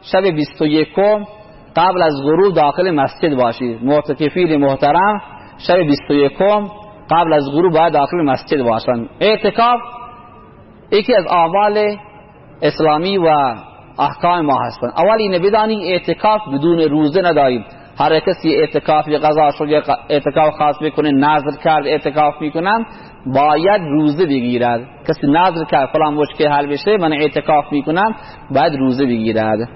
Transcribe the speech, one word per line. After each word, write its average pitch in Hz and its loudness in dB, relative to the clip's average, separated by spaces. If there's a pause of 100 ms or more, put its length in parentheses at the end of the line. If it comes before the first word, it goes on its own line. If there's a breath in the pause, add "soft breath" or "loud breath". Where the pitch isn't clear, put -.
شب - 0
بیست 165 -2
و 156 0
یکم 190 0 (520)
قبل 180 2
از 160 2 (100)
غروب 170 2
داخل 160 0
مسجد 147 -2
باشید. 117 -2
معتکفین 151 0
محترم، 165 2 (380 loud breath)
شب - 0
بیست 143 0
و 143 2
یکم 190 2 (420)
قبل 165 2
از 143 0
غروب 170 2
باید 160 2
داخل 147 0
مسجد 143 -2
باشند. 117 -2 (120)
اعتکاف 220 0 (1120)
یکی 208 2
از 185 2
اعمال 208 0 (680)
اسلامی 156 0
و 147 2 (440)
احکام 170 0
ما 139 0
هستند. 120 -8
اول 202 2
اینو 190 0
بدانی 202 0
اعتکاف 190 -2 (120)
بدون 165 0
روزه 156 2
نداریم. 139 2 (340 loud breath)
هر 156 2
کسی 170 -2
اعتکاف 151 0
یا 151 0
قضا 151 2
شد 151 -4
یا 147 2 (260)
اعتکاف 147 0
خاص 147 0
بکنه، 151 -2
نذر 143 0
کرد 156 0
اعتکاف 147 0
می‌کنم، 175 -2 (500 loud breath)
باید 156 2
روزه 151 0
بگیرد. 120 -2 (280)
کسی 156 -2
نذر 165 2
کرد 139 0
فلان 156 2
مشکل 147 0
حل 143 0
بشه 147 0
من 165 0
اعتکاف 147 0
می‌کنم، 175 -2 (400 loud breath)
باید 151 2
روزه 135 0
بگیرد. 110 0 (180)